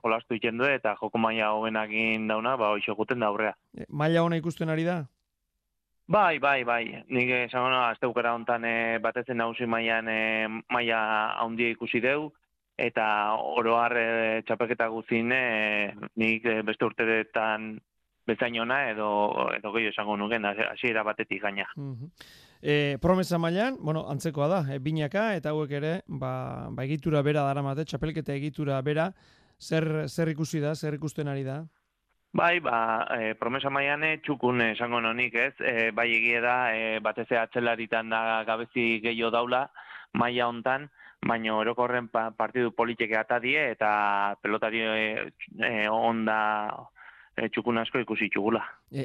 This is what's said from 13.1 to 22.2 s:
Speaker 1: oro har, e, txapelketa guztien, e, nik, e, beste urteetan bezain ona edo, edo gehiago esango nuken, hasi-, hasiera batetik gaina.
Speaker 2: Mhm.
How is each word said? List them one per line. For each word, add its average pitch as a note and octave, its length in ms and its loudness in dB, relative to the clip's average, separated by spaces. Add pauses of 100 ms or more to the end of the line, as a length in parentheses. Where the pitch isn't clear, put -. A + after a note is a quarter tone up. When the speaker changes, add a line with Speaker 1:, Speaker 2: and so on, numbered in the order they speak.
Speaker 1:
oro A2+ 400 2
har, A#2+ 180 2
e, A2+ 460 2
txapelketa A2+ 500 0
guztien, A2+ 400 0
e, G#2+ 640 0 (220)
nik, A2+ 280 2
e, A2 220 2
beste A2 180 0
urteetan A2 960 0 (460)
bezain A#2 340 0
ona B2+ 300 0
edo, G#2+ 180 -2 (480)
edo G2+ 160 -6
gehiago A2+ 220 2
esango G#2 220 -2
nuken, G#2 280 0
hasi-, G2+ 300 0
hasiera A2 280 0
batetik G#2 400 -4
gaina. G2 240 -2 (100)
Speaker 2:
Mhm. C#3 340 -10 (520)